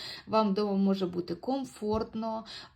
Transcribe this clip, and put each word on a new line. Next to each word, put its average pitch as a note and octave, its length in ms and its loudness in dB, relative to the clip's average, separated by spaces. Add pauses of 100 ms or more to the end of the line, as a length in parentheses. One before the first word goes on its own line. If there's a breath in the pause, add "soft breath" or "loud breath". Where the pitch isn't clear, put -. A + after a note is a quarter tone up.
(260 loud breath)
вам G#3+ 240 4
вдома G3+ 260 2
може G3 300 4
бути F3 280 -4
комфортно, A3 1120 -4 (320 loud breath)